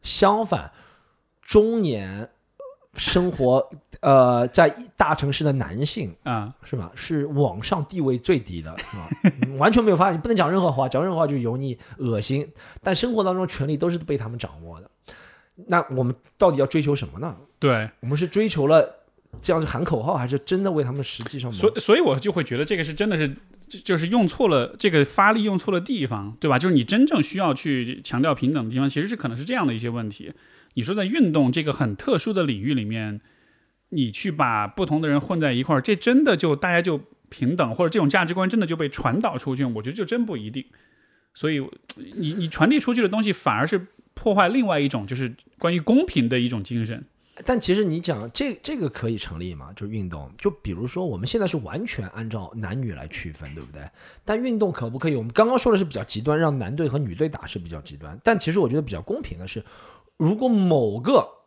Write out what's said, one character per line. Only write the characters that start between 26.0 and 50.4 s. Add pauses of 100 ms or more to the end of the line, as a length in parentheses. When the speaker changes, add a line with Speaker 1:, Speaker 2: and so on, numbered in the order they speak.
Speaker 2:
方，
对
吧？
就
是
你
真
正
需
要
去
强
调
平
等
的
地
方，
其
实
是
可
能
是
这
样
的
一
些
问
题。 (420)
你
说
在
运
动
这
个
很
特
殊
的
领
域
里
面， (680)
你
去
把
不
同
的
人
混
在
一
块
儿，
这
真
的
就
大
家
就 (300)
平
等，
或
者
这
种
价
值
观
真
的
就
被
传
导
出
去，
我
觉
得
就
真
不
一
定。 (680)
所
以 (500)
你，
你
传
递
出
去
的
东
西
反
而
是 (280)
破
坏
另
外
一
种，
就
是 (240)
关
于
公
平
的
一
种
精
神。 (400)
Speaker 1:
但
其
实
你
讲
这，
这
个
可
以
成
立
吗？
就
是
运
动，
就